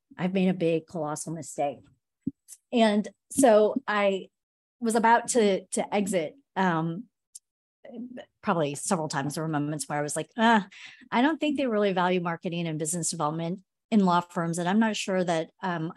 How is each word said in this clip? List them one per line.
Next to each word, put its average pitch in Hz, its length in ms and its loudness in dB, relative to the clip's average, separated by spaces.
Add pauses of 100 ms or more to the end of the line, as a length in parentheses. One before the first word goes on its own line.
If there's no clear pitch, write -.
(180)
I've 180 160 -2
made 190 160 2
a 180 40 2
big, 165 340 0
colossal 151 460 -8
mistake." 143 460 -6 (920)
And 214 360 2 (240)
so 214 440 6 (120)
I 202 420 0 (500)
was 226 160 -2
about 233 340 4
to, 202 360 2
to - 280 -6
exit, 185 420 -2 (200)
um, 170 500 0 (1400)
probably 160 340 0
several 156 340 -4
times. 143 260 -4
There 165 80 -6
were 160 60 -4
moments 147 380 -4
where 147 120 -4
I 147 40 -2
was 147 120 -6
like, 156 220 -8
"Ah, 220 300 4 (440)
I 226 100 2
don't 302 180 2
think 302 180 0
they 277 100 0
really 208 260 0
value 185 280 2
marketing 170 460 -4
and 156 120 -4
business 160 320 -4
development 165 480 -4 (320)
in 208 140 4
law 175 160 4
firms, 170 360 -4
and 175 120 -2
I'm 202 100 2
not 220 160 2
sure 185 280 -2
that, 165 260 -2 (120)
um, 175 340 -4